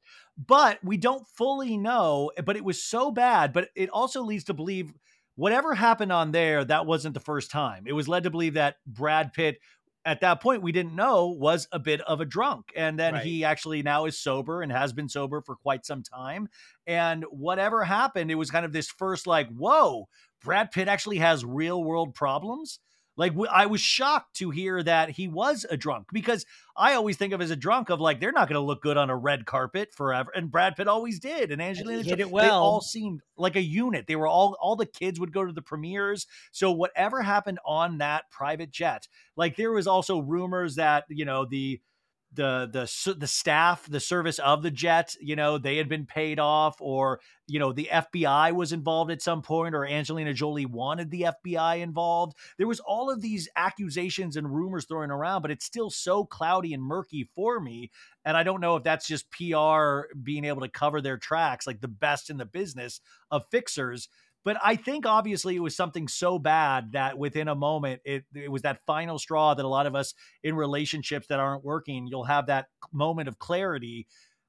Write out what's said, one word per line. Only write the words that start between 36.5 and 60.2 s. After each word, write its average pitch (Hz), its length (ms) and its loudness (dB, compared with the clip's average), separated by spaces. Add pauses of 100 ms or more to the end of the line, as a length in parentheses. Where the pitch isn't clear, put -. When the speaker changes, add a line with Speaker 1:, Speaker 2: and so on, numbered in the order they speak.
Speaker 1:
So 190 180 2
whatever 185 520 0
happened 202 440 0
on 160 320 2
that 147 320 -2
private 151 400 -6
jet, 143 380 -2 (260)
like, 165 220 0
there 226 160 0
was 196 160 0
also 185 320 2
rumors 175 560 -2
that, 151 320 4
you 151 160 -6
know, 135 200 0
the, 135 360 -4 (500)
the, 131 400 0
the 127 120 -2
s-, - 340 -6
the 147 100 -8
staff, 165 600 2
the 147 140 -4
service 170 380 -2
of 151 240 4
the 165 80 -2
jet, 165 480 2
you 151 160 -6
know, 151 220 2
they 139 220 -2
had 156 100 0
been 151 160 -4
paid 156 340 -4
off, 151 400 4
or, 135 420 0 (260)
you 147 120 -4
know, 135 140 2
the 147 180 -6
F 165 220 2
B 165 140 0
I 151 260 6
was 175 180 -2
involved 165 400 0
at 165 120 -6
some 165 180 -2
point, 165 340 -2
or 139 120 -2
Angelina 151 480 -4
Jolie 147 320 -4
wanted 143 440 -6
the 175 140 -4
F 165 180 -2
B 175 140 -6
I 165 200 2
involved. 170 600 -2 (220)
There 196 80 2
was 233 140 -2
all 240 300 -2
of 233 120 -4
these 208 340 -6
accusations 180 800 -4
and 147 180 -6
rumors 175 300 -4
thrown 156 260 -6
around, 165 300 -2
but 151 100 -4
it's 147 140 -8
still 226 240 -6
so - 380 -2
cloudy 175 480 0
and 135 80 -6
murky 147 520 -6
for 226 260 -2
me. 120 300 -10 (360)
And 156 100 2
I 165 60 4
don't 190 180 0
know 170 160 4
if 127 80 -2
that's 160 220 0
just 156 240 -6
P 170 240 -4
R 151 540 4 (140)